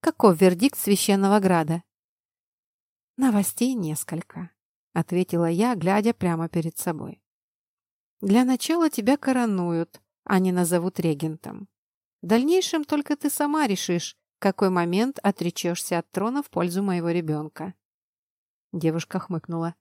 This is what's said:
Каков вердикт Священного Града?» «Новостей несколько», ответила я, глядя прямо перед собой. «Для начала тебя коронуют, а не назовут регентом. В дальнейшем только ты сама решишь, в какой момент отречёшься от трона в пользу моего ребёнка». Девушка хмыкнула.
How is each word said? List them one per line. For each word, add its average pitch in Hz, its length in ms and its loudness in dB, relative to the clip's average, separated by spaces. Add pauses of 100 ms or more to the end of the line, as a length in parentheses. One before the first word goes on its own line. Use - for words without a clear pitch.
Каков 190 400 4
вердикт 185 360 4
Священного 196 600 2
Града?» 170 440 0 (1300)
«Новостей 247 600 2
несколько», 165 760 -6 (440)
ответила 170 540 0
я, 214 260 2
глядя 196 380 2
прямо 165 360 -2
перед 165 280 -4
собой. - 440 -8 (1000)
«Для 202 220 4
начала 311 460 2
тебя 247 280 0
коронуют, 190 840 -2 (220)
а 196 160 2
не 185 120 2
назовут 180 480 0
регентом. 160 680 -4 (540)
В 175 60 -12
дальнейшем 302 560 2
только 294 320 -2
ты 294 140 -4
сама 294 380 0
решишь, 180 500 -4 (200)
в - 20 -20
какой 196 300 0
момент 185 520 0
отречёшься 175 760 -2
от - 120 -8
трона 233 300 -2
в - 80 -12
пользу 175 320 -2
моего 175 280 -2
ребёнка». 156 640 -4 (1000)
Девушка 160 460 -2
хмыкнула. 165 600 -6